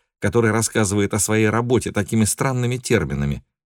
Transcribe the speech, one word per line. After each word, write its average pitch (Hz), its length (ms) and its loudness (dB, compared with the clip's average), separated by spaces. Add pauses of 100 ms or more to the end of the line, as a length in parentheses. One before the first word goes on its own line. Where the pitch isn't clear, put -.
(180)
который 113 320 2
рассказывает 104 640 0
о 107 40 0
своей 107 300 2
работе 113 440 0
такими 107 320 0
странными 123 540 -2
терминами, 71 680 -2 (220)